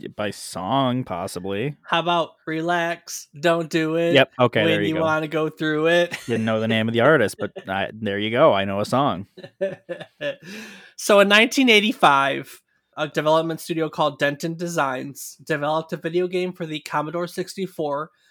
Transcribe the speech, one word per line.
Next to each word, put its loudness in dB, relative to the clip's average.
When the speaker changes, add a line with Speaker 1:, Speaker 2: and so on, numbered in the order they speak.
Speaker 1:
by -4
song, -2
possibly. -6
Speaker 2:
How -2
about -2
Relax, -4
Don't 2
Do 0
It 2
Speaker 1:
Yep, 6
okay, 4
Speaker 2:
When 2
Speaker 1:
there 2
you 0
Speaker 2:
You -2
Speaker 1:
go. -2
Speaker 2:
Wanna 0
Go -2
Through -2
It? 2
Speaker 1:
Didn't -2
know 0
the -2
name 2
of -4
the 4
artist, 4
but -6
Speaker 2:
<laughs> -16
Speaker 1:
I, -2
there -4
you -2
go. 4
I 0
know -4
a -2
song. 0
Speaker 2:
<laughs> -2
So 4
in 6
nineteen 4
eighty-five, 2
a -4
development 0
studio -4
called -2
Denton -2
Designs -6
developed -2
a -8
video -2
game -4
for -10
the -8
Commodore -4
sixty-four, -8